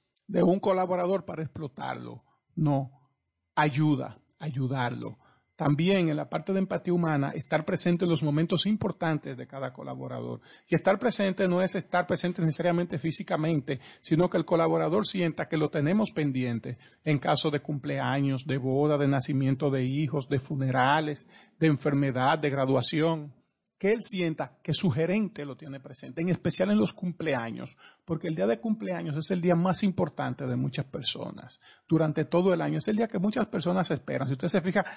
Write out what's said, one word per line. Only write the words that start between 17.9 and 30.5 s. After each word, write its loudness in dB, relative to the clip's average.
de -2
boda, 2
de 2
nacimiento 2
de 0
hijos, -2
de 0
funerales, 0
de 2
enfermedad, 2
de 0
graduación. 0
Que 2
él 0
sienta -4
que -2
su 2
gerente -2
lo -12
tiene -14
presente, -10
en 0
especial 2
en 6
los 2
cumpleaños, -6
porque -4
el -2
día 0
de 2
cumpleaños -4
es -4
el 0
día 4
más 2
importante -2
de -2